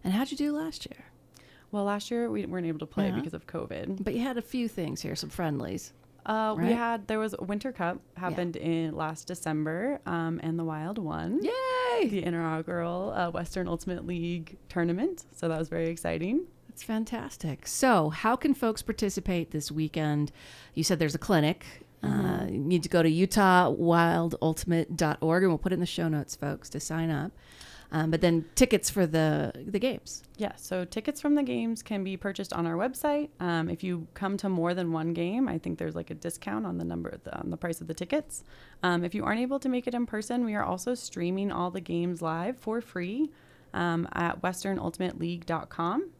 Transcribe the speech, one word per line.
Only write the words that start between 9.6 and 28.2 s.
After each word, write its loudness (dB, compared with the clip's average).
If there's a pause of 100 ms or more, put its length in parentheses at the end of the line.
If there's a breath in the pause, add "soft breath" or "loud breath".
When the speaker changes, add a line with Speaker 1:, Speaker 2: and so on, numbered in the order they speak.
Speaker 2:
um, 0
and 0
the -2
Wild -4
won. -2
Speaker 1:
Yay! 2
Speaker 2:
The 0
inaugural, -2
uh, 0
Western -4
Ultimate -4
League -4 (120)
tournament. 0 (100)
So -4
that 0
was -2
very 0
exciting. 0 (260)
Speaker 1:
That's -16
fantastic. -4
So 6
how 2
can 2
folks 0
participate -2
this -4
weekend? 0 (420 loud breath)
You 0
said 4
there's 2
a -2
clinic. 4 (380)
Uh, 0
Speaker 2:
Mm-hmm. 2
Speaker 1:
you -2
need 4
to -4
go 6
to 8
utah 8
wild 6
ultimate 2
dot 2
org, 4
and 6
we'll 2
put 0
it 2
in 0
the 2
show -2
notes, -2
folks, -6
to -8
sign -2
up. -2 (600 loud breath)
Um, 2
but 2
then 6 (100)